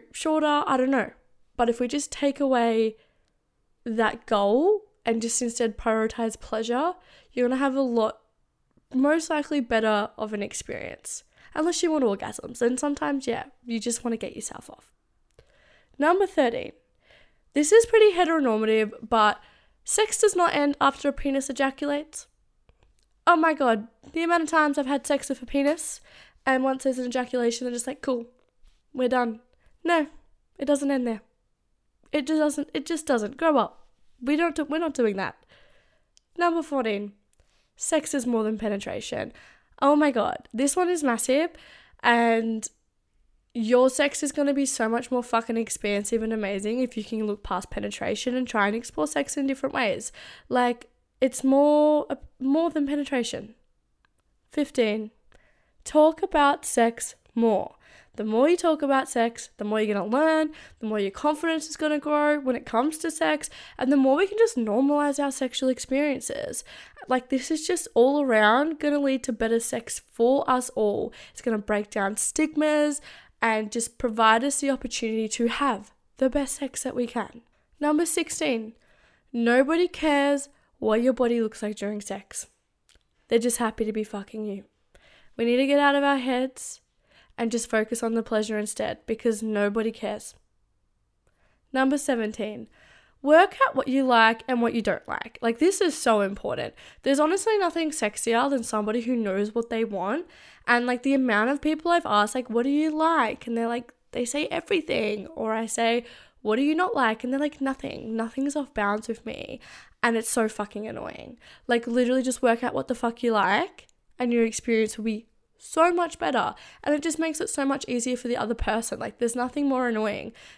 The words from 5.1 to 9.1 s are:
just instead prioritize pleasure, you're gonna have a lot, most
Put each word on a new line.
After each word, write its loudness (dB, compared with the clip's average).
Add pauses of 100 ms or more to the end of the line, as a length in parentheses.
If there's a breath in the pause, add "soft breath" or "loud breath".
just -2
instead -2
prioritize -2
pleasure, -2 (400 soft breath)
you're 0
gonna 0
have 0
a 2
lot, 0 (720)
most 2